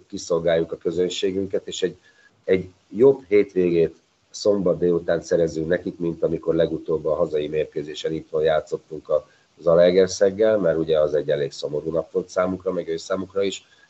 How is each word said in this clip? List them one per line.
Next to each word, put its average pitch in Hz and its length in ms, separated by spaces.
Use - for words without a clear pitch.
kiszolgáljuk 82 640
a 80 60
közönségünket, 92 880
és - 160
egy, 87 140
egy 92 260
jobb 135 320
hétvégét 90 680
szombat 95 480
délután 85 440
szerezzünk 80 460
nekik, 87 300
mint 82 240
amikor 82 320
legutóbb 80 520
a 76 80
hazai 76 340
mérkőzésen 76 640
itthon 78 300
játszottunk 78 680
a 76 200
Zalaegerszeggel, 95 1000
mert 82 200
ugye 78 220
az 73 140
egy 73 160
elég 71 220
szomorú 73 380
nap 80 220
volt 90 160
számukra, 92 440
meg 87 160
ő 82 80
számukra 95 460
is. 98 240